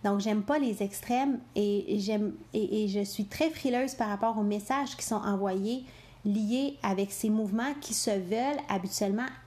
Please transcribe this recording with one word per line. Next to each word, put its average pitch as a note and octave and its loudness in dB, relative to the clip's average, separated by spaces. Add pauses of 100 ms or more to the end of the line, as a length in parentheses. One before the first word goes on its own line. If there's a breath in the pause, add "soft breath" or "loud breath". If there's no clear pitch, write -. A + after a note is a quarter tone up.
Donc, G3+ 4
j'aime G#3+ 2
pas D4 2
les G#3+ 0
extrêmes B3 0 (160)
et, G3+ 2
et G#3+ 2
j'aime, G#3 0 (200)
et, G#3+ 2
et G#3 2
je G3+ 0
suis G3+ -2
très D#4 0
frileuse C4 0
par G#3+ -2
rapport G#3+ 0
aux G#3+ 2
messages G#3 0
qui - -8
sont A3 -2
envoyés G3+ 0 (400 loud breath)
liés A3+ 0
avec G3 0
ces - 0
mouvements A3 2
qui - -8
se - 0
veulent A3 0
habituellement G3 0 (200)